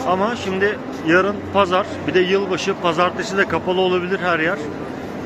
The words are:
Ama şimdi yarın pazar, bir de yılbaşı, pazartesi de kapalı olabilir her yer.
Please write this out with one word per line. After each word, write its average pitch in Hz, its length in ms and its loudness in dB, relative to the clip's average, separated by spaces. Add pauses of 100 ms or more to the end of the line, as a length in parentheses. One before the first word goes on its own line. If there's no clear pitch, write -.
Ama 196 300 0
şimdi 196 420 0 (300)
yarın 185 280 4 (160)
pazar, 190 340 2 (200)
bir 151 80 0
de 185 60 6
yılbaşı, 190 600 0
pazartesi 180 540 0
de 196 120 2
kapalı 180 320 0
olabilir 180 380 2
her 170 200 0
yer. 170 200 0 (680)